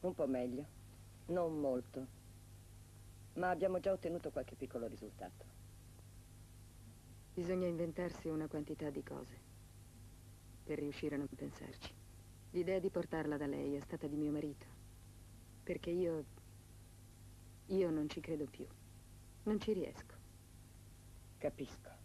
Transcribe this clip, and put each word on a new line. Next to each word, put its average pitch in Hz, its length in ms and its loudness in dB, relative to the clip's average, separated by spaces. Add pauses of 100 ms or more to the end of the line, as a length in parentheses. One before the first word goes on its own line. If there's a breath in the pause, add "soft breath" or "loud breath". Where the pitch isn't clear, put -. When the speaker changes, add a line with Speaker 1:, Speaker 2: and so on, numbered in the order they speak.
Speaker 1:
Un 180 120 4
po' 156 140 6
meglio. 127 400 4 (600)
Non 165 340 4
molto. 131 460 4 (1300)
Ma 180 160 4
abbiamo 180 280 6
già 190 140 6
ottenuto 170 400 0
qualche - 240 -2
piccolo 117 320 -2
risultato. 101 560 -8 (1900)
Speaker 2:
Bisogna 180 360 4
inventarsi 170 600 2
una 156 200 2
quantità 151 420 0
di 139 140 -2
cose - 340 -6 (1300)
per 151 160 2
riuscire 147 340 2
a 139 40 4
non 143 100 2
pensarci. - 680 -6 (560)
L'idea 180 300 6
di 185 100 4
portarla 160 460 4
da 147 100 2
lei 143 300 4
è 143 40 2
stata 151 280 -2
di 147 80 2
mio 147 160 6
marito. 147 340 0 (960)
Perché - 280 0
io, 170 340 6 (1400)
io 190 240 8
non 151 180 6
ci 160 120 0
credo 151 260 2
più. - 200 -6 (800)
Non 208 160 6
ci 220 120 6
riesco. - 420 0 (1200)
Speaker 1:
Capisco. - 680 -4